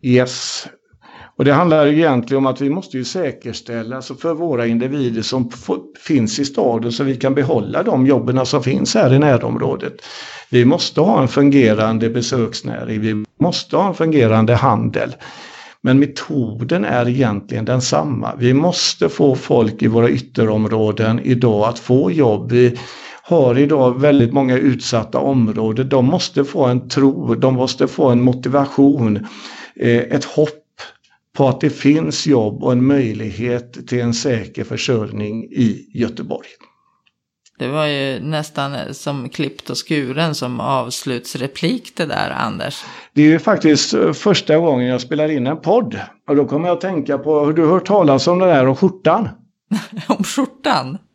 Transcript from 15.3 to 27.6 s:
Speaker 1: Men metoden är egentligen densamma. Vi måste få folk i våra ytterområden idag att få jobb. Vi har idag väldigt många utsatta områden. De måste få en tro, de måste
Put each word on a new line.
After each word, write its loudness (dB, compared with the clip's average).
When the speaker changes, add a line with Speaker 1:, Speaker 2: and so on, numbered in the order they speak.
Speaker 1:
Men 4
metoden -2
är 0
egentligen -2
densamma. -2
Vi 2
måste 0
få 2
folk 0
i 2
våra 4
ytterområden 0
idag 2
att -6
få 2
jobb. 0
Vi 4
har 2
idag 2
väldigt 4
många 2
utsatta -2
områden. 0
De 2
måste 0
få -2
en 0
tro, 2
de 2
måste -2